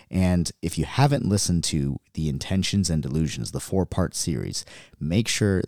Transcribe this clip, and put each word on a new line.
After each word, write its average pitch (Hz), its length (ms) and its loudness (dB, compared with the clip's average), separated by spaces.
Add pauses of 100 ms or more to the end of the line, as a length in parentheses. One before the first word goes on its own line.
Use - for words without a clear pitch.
(100)
And 90 400 2 (120)
if - 140 -4
you 78 80 0
haven't 139 440 2
listened 90 360 2
to 69 360 -2 (140)
the 78 140 -2
Intentions 90 640 0
and 80 100 2
Delusions, 69 520 -2
the - 80 -6
four-part - 560 -2
series, 57 480 -4 (340)
make 87 300 0
sure 98 400 2